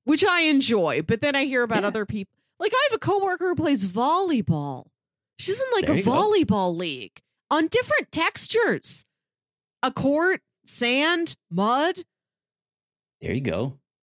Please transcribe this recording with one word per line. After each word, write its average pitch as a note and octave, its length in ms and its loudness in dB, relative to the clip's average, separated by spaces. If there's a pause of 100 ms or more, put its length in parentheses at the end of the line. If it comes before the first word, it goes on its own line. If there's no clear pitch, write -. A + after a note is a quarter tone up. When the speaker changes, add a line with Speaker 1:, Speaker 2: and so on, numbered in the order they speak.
Speaker 1:
which D4 200 2
I F4+ 180 4
enjoy, G#3+ 600 2
but G#3+ 180 -2
then C#4+ 160 0
I C4+ 100 0
hear B3+ 160 0
about A3 200 0
Speaker 2:
Yeah. G3+ 60 0
Speaker 1:
other G#3+ 180 -4
peop-, G3+ 220 -8 (300)
like, - 160 -2
I C#5 160 2
have A4+ 60 -2
a - 20 0
coworker F#4 500 -2
who F4+ 60 0
plays C#4+ 300 0
volleyball. G3 1000 0 (520)
She's G4 220 -2
in, C5 140 -2
like, G4 120 2
Speaker 2:
There D4+ 80 2
Speaker 1:
a - 40 2
Speaker 2:
you - 60 0
go. A3+ 60 2
Speaker 1:
volleyball C4 680 2
league C#3+ 440 -10 (300)
on D#4+ 180 2
different B4 440 0
textures. E4+ 920 -2 (800)
A C4 80 0
court, D4+ 500 0 (240)
sand, D#4 680 0 (160)
mud. C4+ 520 0 (1160)
Speaker 2:
There - 120 -6
you A#2+ 80 -2
go. A#2+ 380 -4 (240)